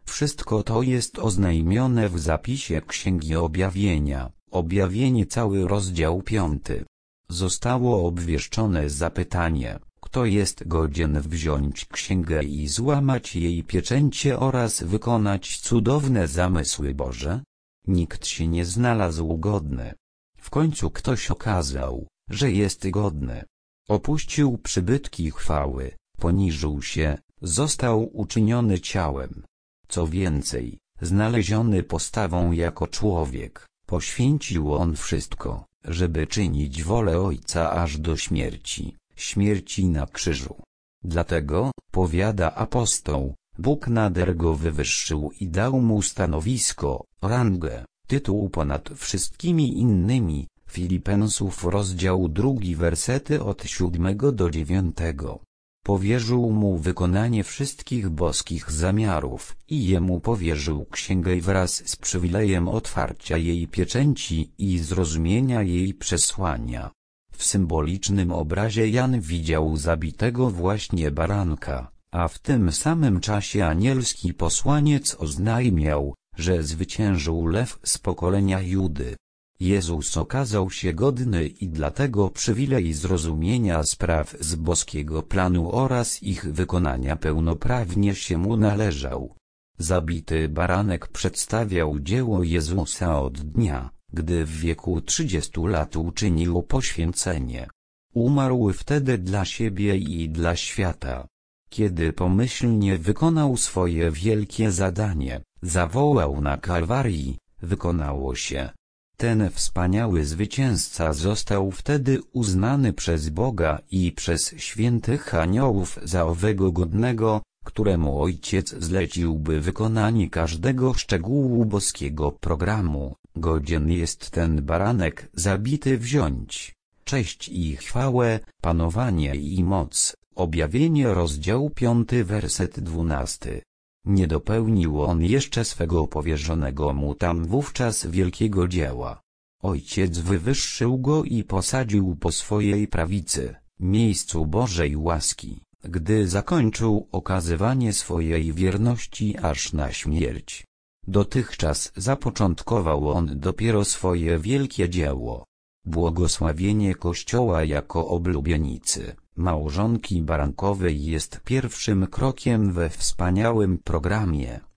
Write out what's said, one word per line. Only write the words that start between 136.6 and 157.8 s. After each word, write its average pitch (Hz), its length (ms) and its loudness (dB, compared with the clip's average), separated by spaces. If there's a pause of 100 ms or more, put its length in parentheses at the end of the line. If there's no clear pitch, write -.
mu 71 220 -2
tam 85 320 -2
wówczas 120 600 -2
wielkiego 92 640 0
dzieła. 67 520 -4 (420)
Ojciec 90 560 -2
wywyższył 101 800 0
go 147 260 2
i 117 200 -2
posadził 98 720 0
po 82 160 0
swojej 104 560 0
prawicy, 80 640 -2 (260)
miejscu 92 680 2
Bożej 85 500 0
łaski, 76 640 -4 (240)
gdy 90 440 2
zakończył 110 840 2
okazywanie 95 800 0
swojej 82 600 0
wierności 101 880 0
aż - 340 -2
na 73 200 -2
śmierć. - 720 -4 (420)
Dotychczas 98 920 0
zapoczątkował 104 1120 0
on 76 300 0
dopiero 104 440 2
swoje 85 540 0
wielkie 107 500 0
dzieło. 65 560 -4 (400)
Błogosławienie 85 1120 2
Kościoła 87 680 0
jako 78 440 -2